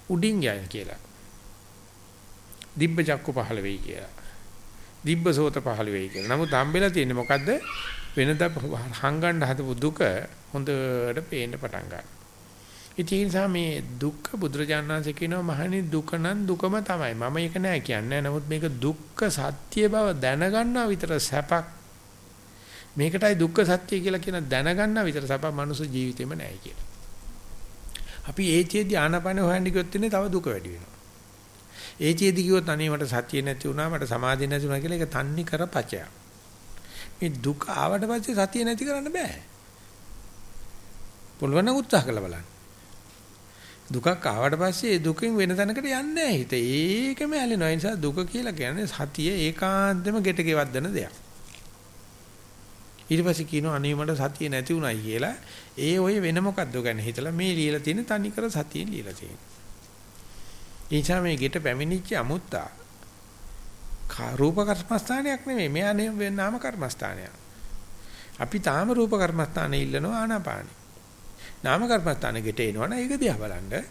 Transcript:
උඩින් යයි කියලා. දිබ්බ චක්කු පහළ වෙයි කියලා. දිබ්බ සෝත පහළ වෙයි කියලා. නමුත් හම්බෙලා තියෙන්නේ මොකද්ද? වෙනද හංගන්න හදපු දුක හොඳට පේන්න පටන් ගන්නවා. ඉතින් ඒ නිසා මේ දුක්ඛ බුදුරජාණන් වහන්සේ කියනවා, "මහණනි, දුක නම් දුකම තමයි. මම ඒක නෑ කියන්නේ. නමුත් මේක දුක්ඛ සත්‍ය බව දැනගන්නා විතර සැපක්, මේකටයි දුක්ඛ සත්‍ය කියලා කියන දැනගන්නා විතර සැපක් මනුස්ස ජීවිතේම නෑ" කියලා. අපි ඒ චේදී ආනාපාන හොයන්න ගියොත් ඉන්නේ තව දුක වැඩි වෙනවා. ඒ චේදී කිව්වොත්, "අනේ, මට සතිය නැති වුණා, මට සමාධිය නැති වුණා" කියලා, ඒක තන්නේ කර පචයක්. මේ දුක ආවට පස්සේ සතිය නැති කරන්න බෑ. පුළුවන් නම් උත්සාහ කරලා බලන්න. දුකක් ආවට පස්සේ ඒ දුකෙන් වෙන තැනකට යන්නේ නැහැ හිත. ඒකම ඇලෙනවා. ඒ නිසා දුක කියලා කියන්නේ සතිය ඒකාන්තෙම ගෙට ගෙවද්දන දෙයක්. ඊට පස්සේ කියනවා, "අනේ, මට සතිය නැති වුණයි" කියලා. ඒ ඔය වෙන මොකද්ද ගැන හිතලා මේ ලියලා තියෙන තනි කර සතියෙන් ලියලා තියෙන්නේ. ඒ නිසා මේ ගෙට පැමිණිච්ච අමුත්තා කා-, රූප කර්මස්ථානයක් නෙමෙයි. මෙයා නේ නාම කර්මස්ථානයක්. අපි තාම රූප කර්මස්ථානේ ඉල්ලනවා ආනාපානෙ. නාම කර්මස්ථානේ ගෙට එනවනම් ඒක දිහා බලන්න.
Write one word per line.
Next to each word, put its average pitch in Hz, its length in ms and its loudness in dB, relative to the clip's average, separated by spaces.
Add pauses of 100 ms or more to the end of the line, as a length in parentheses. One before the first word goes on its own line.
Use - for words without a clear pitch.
උඩින් 196 340 4
යයි 101 280 0
කියලා. 98 340 -8 (1700)
දිබ්බ 165 280 2
චක්කු 156 320 0
පහළ 113 300 -2
වෙයි 98 180 -2
කියලා. - 340 -8 (880)
දිබ්බ 170 300 2
සෝත 147 260 4
පහළ 110 360 0
වෙයි 95 180 0
කියලා. 98 220 -2
නමුත් 151 200 2
හම්බෙලා 151 380 4
තියෙන්නේ 139 260 2
මොකද්ද? 139 340 2 (600)
වෙනද 147 320 4 (520)
හංගන්න 160 460 2
හදපු 131 340 0
දුක 151 240 0 (480)
හොඳට 131 760 0
පේන්න 120 300 -4
පටන් 120 320 -6
ගන්නවා. - 360 -12 (720)
ඉතින් 185 260 0
ඒ 202 80 4
නිසා 190 220 2
මේ 165 360 0 (120)
දුක්ඛ 143 380 -4
බුදුරජාණන් 151 560 0
වහන්සේ 151 240 0
කියනවා, 170 300 -2
"මහණනි, 170 400 0
දුක 156 300 0
නම් 185 320 2
දුකම 185 340 2
තමයි. 170 340 0
මම 120 240 0
ඒක 170 180 0
නෑ 185 240 2
කියන්නේ. 123 420 0
නමුත් 143 260 0
මේක 156 180 0 (100)
දුක්ඛ 147 520 -2
සත්‍ය 147 600 2
බව 214 280 4
දැනගන්නා 196 720 4
විතර 170 300 0
සැපක්, 147 480 2 (1300)
මේකටයි 185 440 4
දුක්ඛ 165 280 4
සත්‍ය 180 360 2
කියලා 185 200 2
කියන 180 240 -2
දැනගන්නා 180 600 2
විතර 147 240 0
සැපක් 139 260 0
මනුස්ස 143 320 -2
ජීවිතේම 127 480 -2
නෑ" 147 240 -6
කියලා. - 300 -8 (1400)
අපි 190 260 -2
ඒ 165 140 8
චේදී 202 340 2
ආනාපාන 170 420 4
හොයන්න 185 260 4
ගියොත් 180 300 0
ඉන්නේ 214 140 2
තව 196 200 2
දුක 175 160 0
වැඩි 95 240 -4
වෙනවා. 87 240 -14 (1040)
ඒ 151 180 4
චේදී 185 300 4
කිව්වොත්, 180 260 4
"අනේ, 156 200 2
මට 147 160 0
සතිය 123 360 0
නැති 135 260 -2
වුණා, 151 220 0
මට 151 160 -2
සමාධිය 127 420 2
නැති 143 180 0
වුණා" 139 140 0
කියලා, 170 180 -2
ඒක 165 120 0
තන්නේ 143 340 0
කර 160 240 -2
පචයක්. 98 400 -4 (1080)
මේ 175 180 -2 (100)
දුක 143 200 0 (100)
ආවට 185 340 4
පස්සේ 226 320 0
සතිය 202 260 4
නැති 233 220 2
කරන්න 285 260 -2
බෑ. 339 260 -2 (2000)
පුළුවන් 143 320 2
නම් 254 120 4
උත්සාහ 220 260 4
කරලා 110 200 0
බලන්න. 87 240 -8 (1400)
දුකක් 165 400 2
ආවට 131 320 2
පස්සේ 190 360 2
ඒ 175 60 4
දුකෙන් 165 380 2
වෙන 185 180 4
තැනකට 202 220 2
යන්නේ 269 260 0
නැහැ 302 300 2
හිත. 127 200 0
ඒකම 190 800 2
ඇලෙනවා. 233 360 2
ඒ 160 60 2
නිසා 190 200 0
දුක 147 280 0
කියලා 240 300 -4
කියන්නේ 156 340 -2
සතිය 147 440 -2
ඒකාන්තෙම 190 920 2
ගෙට 185 160 2
ගෙවද්දන 151 500 2
දෙයක්. 156 240 -2 (1900)
ඊට 165 180 4
පස්සේ 165 220 2
කියනවා, 151 300 0
"අනේ, 143 200 2
මට 151 220 0
සතිය 143 320 0
නැති 131 240 0
වුණයි" 127 280 0
කියලා. 113 340 0 (400)
ඒ 151 240 2
ඔය 196 220 4
වෙන 175 220 4
මොකද්ද 190 360 0
ගැන 117 200 0
හිතලා 120 320 -2
මේ 175 240 2
ලියලා 151 240 2
තියෙන 165 260 0
තනි 208 260 0
කර 220 180 -2
සතියෙන් 160 400 -2
ලියලා 101 240 -6
තියෙන්නේ. - 400 -14 (1400)
ඒ - 20 4
නිසා 175 260 4
මේ 170 160 2
ගෙට 135 200 2
පැමිණිච්ච 156 580 0
අමුත්තා 131 540 -2 (1400)
කා-, 120 300 -4
රූප 147 220 4
කර්මස්ථානයක් 233 880 0
නෙමෙයි. 233 240 0
මෙයා 190 240 2
නේ 208 380 0
නාම 202 280 0
කර්මස්ථානයක්. 127 720 -6 (1040)
අපි 196 240 -2
තාම 165 300 2
රූප 233 220 4
කර්මස්ථානේ 165 720 2
ඉල්ලනවා 147 380 0
ආනාපානෙ. 196 520 -2 (880)
නාම 143 240 4
කර්මස්ථානේ 160 580 2
ගෙට 107 180 -2
එනවනම් 113 340 2
ඒක 254 260 0
දිහා 220 180 2
බලන්න. 98 360 -4 (180)